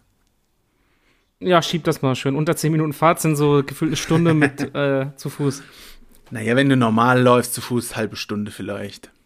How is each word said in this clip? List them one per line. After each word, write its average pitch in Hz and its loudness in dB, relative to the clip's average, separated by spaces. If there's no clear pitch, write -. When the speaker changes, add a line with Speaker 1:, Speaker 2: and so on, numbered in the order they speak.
Speaker 1:
Ja, 180 4
schieb 160 -4
das 151 0
mal 131 0
schön. 139 -2
Unter 156 0
zehn 151 0
Minuten 156 0
Fahrt 165 2
sind 156 2
so 143 4
gefühlt 139 -4
eine 151 -2
Stunde 165 2
mit, 139 0
Speaker 2:
<laughs> 139 -6
Speaker 1:
äh, 139 0
zu - -10
Fuß. 139 -4
Speaker 2:
Na 113 -8
ja, 113 0
wenn 139 4
du 135 4
normal 120 4
läufst, 123 4
zu 120 -8
Fuß, 117 -4
halbe 110 -6
Stunde 104 -8
vielleicht. 101 -12